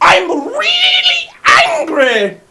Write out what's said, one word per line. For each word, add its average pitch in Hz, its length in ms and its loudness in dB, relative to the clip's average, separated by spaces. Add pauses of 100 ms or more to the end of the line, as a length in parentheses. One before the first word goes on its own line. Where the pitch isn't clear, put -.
I'm 349 280 2
really 659 1000 -2 (380)
angry. 254 840 -2